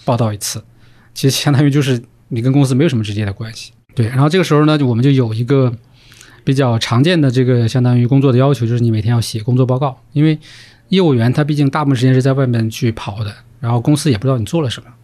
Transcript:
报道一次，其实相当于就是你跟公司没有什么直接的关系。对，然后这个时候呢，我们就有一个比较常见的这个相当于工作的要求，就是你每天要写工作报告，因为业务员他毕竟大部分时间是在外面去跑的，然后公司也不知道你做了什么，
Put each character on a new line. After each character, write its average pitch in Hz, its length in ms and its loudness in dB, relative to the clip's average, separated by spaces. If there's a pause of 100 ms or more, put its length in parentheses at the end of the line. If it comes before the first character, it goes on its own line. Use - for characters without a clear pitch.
报 120 140 -2
道 113 160 -2
一 101 40 -10
次， - 240 -10 (520)
其 - 160 -2
实 131 40 0
相 - 200 -2
当 143 120 2
于 143 60 2
就 143 100 0
是 127 200 -2 (260)
你 113 140 -6
跟 127 100 0
公 143 140 4
司 127 100 0
没 131 80 2
有 170 60 2
什 127 80 -2
么 110 40 -2
直 104 120 -6
接 104 100 -4
的 101 80 -4
关 110 240 -12
系。 - 160 -18 (240)
对， 117 120 0
然 131 120 -4
后 143 80 2
这 160 100 0
个 180 60 2
时 147 100 -2
候 151 120 4
呢， 151 200 2
我 123 80 0
们 113 80 0
就 139 80 2
有 127 240 2
一 110 120 -4
个 131 280 2 (720)
比 139 100 0
较 127 240 0
常 117 240 0
见 170 180 2
的 135 120 2
这 127 140 2
个 120 240 2
相 127 120 0
当 123 160 2
于 120 80 2
工 131 160 2
作 135 120 4
的 120 40 4
要 135 160 4
求， 117 120 -4
就 117 100 -2
是 117 80 0
你 117 80 2
每 110 100 0
天 104 100 -2
要 117 100 2
写 107 200 -6
工 123 140 -2
作 127 100 2
报 127 140 0
告， 139 180 -4 (140)
因 147 140 0
为 156 120 2 (520)
业 190 120 2
务 160 120 2
员 117 180 2
他 147 100 0
毕 147 140 -2
竟 143 140 2
大 151 160 -2
部 139 60 2
分 127 60 0
时 120 80 0
间 131 80 4
是 127 80 2
在 135 120 2
外 135 120 -2
面 117 240 -2
去 113 220 -4
跑 107 320 -10
的， 104 100 -10 (280)
然 117 100 -4
后 120 80 0
公 147 160 0
司 143 160 0
也 110 60 0
不 95 60 -8
知 127 60 -2
道 131 80 0
你 107 80 -4
做 170 160 -4
了 131 80 -2
什 - 120 -10
么， - 80 -20 (140)